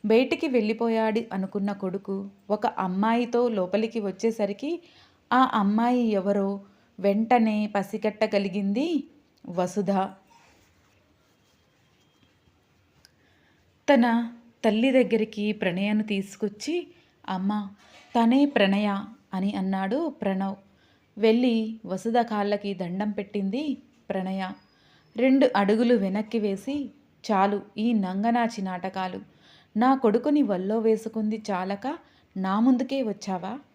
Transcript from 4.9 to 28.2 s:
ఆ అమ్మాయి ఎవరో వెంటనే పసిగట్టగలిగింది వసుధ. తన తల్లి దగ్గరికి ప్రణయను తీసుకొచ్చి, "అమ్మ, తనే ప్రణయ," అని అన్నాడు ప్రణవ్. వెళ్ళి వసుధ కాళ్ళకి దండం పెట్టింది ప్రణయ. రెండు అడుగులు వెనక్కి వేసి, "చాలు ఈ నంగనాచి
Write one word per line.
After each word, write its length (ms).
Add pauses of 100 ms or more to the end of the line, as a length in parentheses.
ఆ 220
అమ్మాయి 480
ఎవరో 580 (400)
వెంటనే 720
పసిగట్టగలిగింది 1300 (440)
వసుధ. 420 (4000)
తన 400 (320)
తల్లి 260
దగ్గరికి 640
ప్రణయను 500
తీసుకొచ్చి, 840 (420)
"అమ్మ, 400 (500)
తనే 280
ప్రణయ," 580 (300)
అని 200
అన్నాడు 540
ప్రణవ్. 480 (640)
వెళ్ళి 680
వసుధ 320
కాళ్ళకి 560
దండం 360
పెట్టింది 680 (340)
ప్రణయ. 400 (680)
రెండు 400
అడుగులు 380
వెనక్కి 440
వేసి, 520 (420)
"చాలు 300 (160)
ఈ 140
నంగనాచి 680